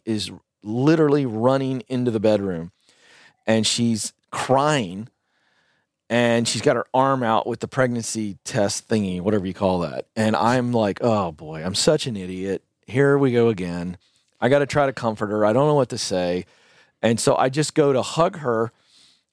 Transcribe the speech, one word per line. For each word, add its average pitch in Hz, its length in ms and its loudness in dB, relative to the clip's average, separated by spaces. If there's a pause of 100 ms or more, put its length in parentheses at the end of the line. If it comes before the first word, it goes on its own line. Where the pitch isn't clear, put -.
is 101 260 -4 (320)
literally 143 640 2
running 131 600 0
into 123 240 -2
the 110 80 -2
bedroom. 98 520 0 (760)
And 110 220 2
she's 117 460 -2 (180)
crying. 127 760 0 (1000)
And 117 380 2
she's 113 140 -2
got 139 140 2
her 117 180 -2
arm 131 300 2
out 113 240 0
with 117 140 -6
the 113 60 -6
pregnancy 113 760 -4
test - 440 -2
thingy, 95 340 -2
whatever 101 260 0
you 92 80 -6
call 92 240 0
that. 71 260 -6 (100)
And 110 200 0
I'm 123 360 0
like, 107 300 0
"Oh, 104 300 0
boy, 80 320 -12
I'm 92 100 -6
such 156 320 2
an 117 100 -6
idiot. 92 480 -6 (220)
Here 139 320 2
we 139 140 2
go 117 180 4
again. 87 480 -6 (420)
I 120 100 2
gotta 143 180 4
try 143 180 2
to 135 80 -2
comfort 110 340 -4
her. 107 180 0
I 107 80 4
don't 139 140 4
know 151 60 2
what 139 160 2
to 120 80 -6
say." 90 480 -2 (560)
And 113 180 2
so - 160 2
I 131 140 2
just 143 240 -2
go 143 180 4
to 127 120 2
hug 175 340 0
her, 113 340 -2 (600)